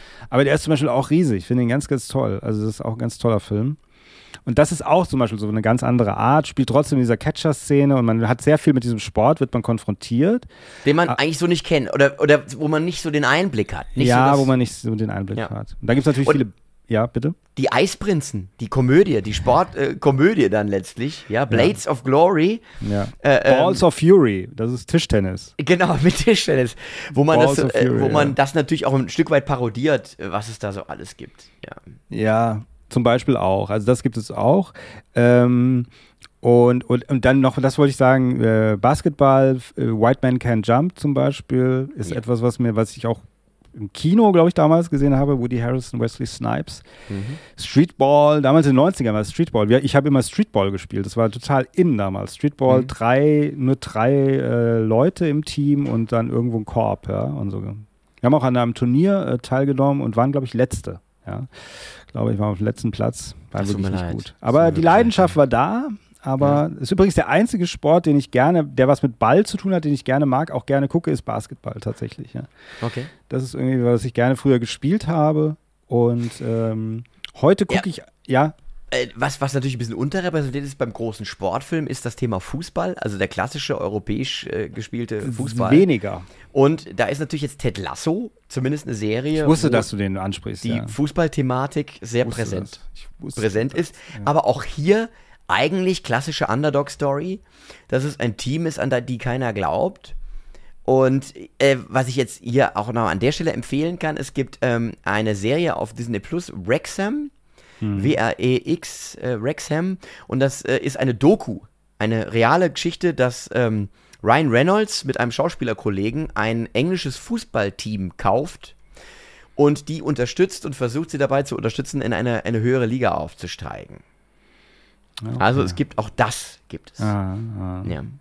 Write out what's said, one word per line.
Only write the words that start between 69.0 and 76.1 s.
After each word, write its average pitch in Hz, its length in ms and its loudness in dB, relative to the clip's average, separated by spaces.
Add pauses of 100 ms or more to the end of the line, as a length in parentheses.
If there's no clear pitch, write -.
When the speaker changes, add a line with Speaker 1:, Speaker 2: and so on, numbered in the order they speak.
Speaker 1:
mit 123 160 -2
Ball 143 260 4
zu - 120 -10
tun 190 160 -2
hat, 160 120 -2
den 147 80 0
ich 131 120 -4
gerne 135 200 2
mag, 139 260 0
auch 139 140 -6
gerne 139 240 0
gucke, 170 220 -2
ist 135 100 -4
Basketball - 580 -10
tatsächlich, - 540 -10
ja. 123 100 -10 (380)
Speaker 2:
Okay. 120 240 -8 (240)
Speaker 1:
Das 131 140 -4
ist 120 100 -10
irgendwie, 131 320 -2
was 120 200 2
ich 123 80 -6
gerne 123 220 2
früher 131 240 2
gespielt 151 480 -2
habe 156 480 0 (320)
und, 120 440 0 (100)